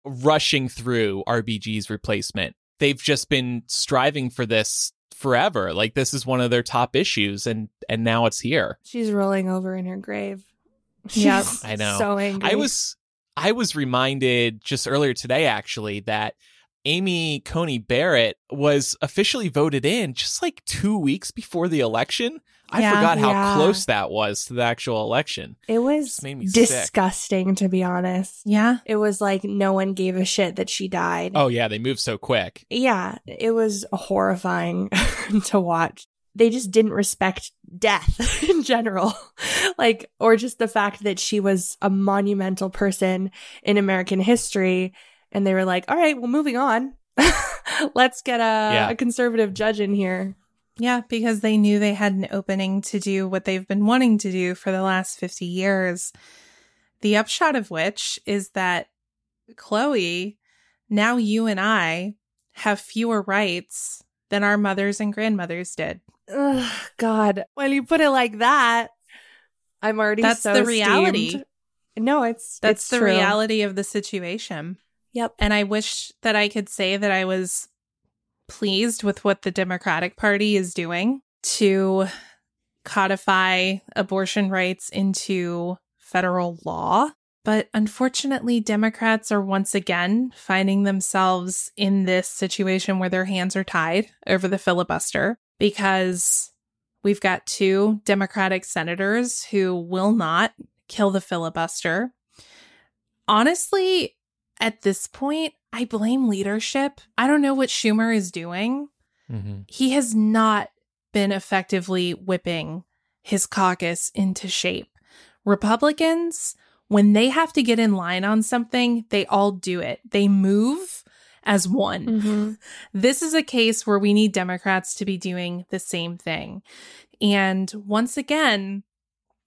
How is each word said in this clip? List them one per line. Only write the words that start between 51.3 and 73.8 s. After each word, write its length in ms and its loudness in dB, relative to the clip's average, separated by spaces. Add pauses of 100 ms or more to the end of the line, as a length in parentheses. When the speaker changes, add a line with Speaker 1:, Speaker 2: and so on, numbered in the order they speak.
Speaker 3:
they 180 2
knew 220 6
they 140 2
had 200 0
an 180 -2
opening 520 -2
to 160 -4
do 280 -2
what 180 -4
they've 220 -2
been 180 0
wanting 340 4
to 120 -4
do 240 -2
for 160 -4
the 120 0
last 360 -2
fifty 260 -8
years. 640 -2 (880)
The 160 4
upshot 380 0
of 160 -4
which 540 -4
is 240 -4
that, 380 -2 (680)
Chloe, 800 -2 (520)
now 280 2
you 300 2
and 120 0
I 560 0 (380)
have 260 -2
fewer 420 -2
rights 800 -4 (260)
than 140 0
our 140 2
mothers 420 0
and 140 -2
grandmothers 640 -4
did. 260 -6 (320)
Speaker 2:
Ugh, 380 0 (260)
God, 560 2
when 180 -2
you 120 2
put 180 2
it 80 6
like 300 2
that, 500 4 (920)
I'm 180 0
already 240 2
Speaker 3:
That's 180 2
Speaker 2:
so 120 2
Speaker 3:
the 120 6
reality. 640 2
Speaker 2:
steamed. 160 -8 (520)
No, 260 2
it's, 360 -6
Speaker 3:
That's 220 2
Speaker 2:
it's 80 -6
Speaker 3:
the 80 2
Speaker 2:
true. 100 4
Speaker 3:
reality 540 2
of 140 -2
the 80 -2